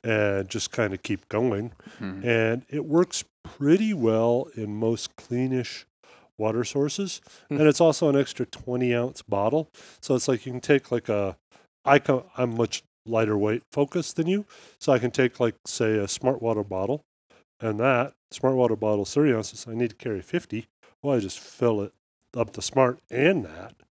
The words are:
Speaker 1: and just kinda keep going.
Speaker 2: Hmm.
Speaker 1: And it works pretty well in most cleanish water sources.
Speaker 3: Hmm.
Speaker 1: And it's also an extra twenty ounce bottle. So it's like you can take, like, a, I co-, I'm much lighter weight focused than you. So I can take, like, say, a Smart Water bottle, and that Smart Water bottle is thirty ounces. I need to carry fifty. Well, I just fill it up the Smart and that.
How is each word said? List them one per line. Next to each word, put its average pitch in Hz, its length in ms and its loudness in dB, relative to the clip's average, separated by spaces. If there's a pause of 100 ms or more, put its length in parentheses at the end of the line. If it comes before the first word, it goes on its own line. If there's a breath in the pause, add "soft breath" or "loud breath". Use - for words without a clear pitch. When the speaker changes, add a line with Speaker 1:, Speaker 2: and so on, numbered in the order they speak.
Speaker 1:
and 101 460 0
just - 220 -8
kinda 98 260 -2
keep - 320 -6
going. 113 440 -2 (260 loud breath)
Speaker 2:
Hmm. 95 240 -10
Speaker 1:
And 117 460 0
it 151 160 -6
works 165 380 0 (200)
pretty 202 500 2
well 117 600 2
in 107 200 -8
most 113 400 -2
cleanish 127 720 -4 (520 soft breath)
water 110 260 -2
sources. 147 580 -4 (280 loud breath)
Speaker 3:
Hmm. 143 100 -4
Speaker 1:
And 156 80 8
it's 147 140 6
also 160 280 4
an 139 60 4
extra 135 300 0
twenty 123 500 -2
ounce 123 260 -4
bottle. 113 480 0 (320 loud breath)
So 135 140 0
it's 120 120 0
like 127 180 0
you 127 80 -10
can 123 80 -8
take, 143 300 2
like, 120 180 -4
a, 101 280 -2 (460 soft breath)
I 143 160 6
co-, 135 260 0 (120)
I'm 120 180 -2
much 117 280 -2 (240)
lighter 110 300 0
weight 107 340 0
focused - 440 -2
than 165 120 -2
you. 202 180 0 (340 loud breath)
So - 120 0
I 127 80 6
can 120 120 0
take, 127 280 0
like, 117 160 2 (100)
say, 110 320 0
a 101 100 -2
Smart 127 340 -2
Water 110 220 0
bottle, 101 380 -4 (580 soft breath)
and 107 200 -2
that 131 340 2 (180)
Smart 131 240 0
Water 120 200 2
bottle 107 280 0
is - 100 -8
thirty 147 200 4
ounces. 110 340 -6
I 113 80 -10
need 117 160 -2
to - 40 -20
carry 104 260 -6
fifty. - 460 -8 (360 soft breath)
Well, 139 120 0
I 117 40 4
just 95 200 -6
fill 110 420 0
it 104 120 -8 (420)
up 117 180 -4
the 110 80 -10
Smart 127 380 2 (100)
and 143 360 2
that. 87 280 -16 (200)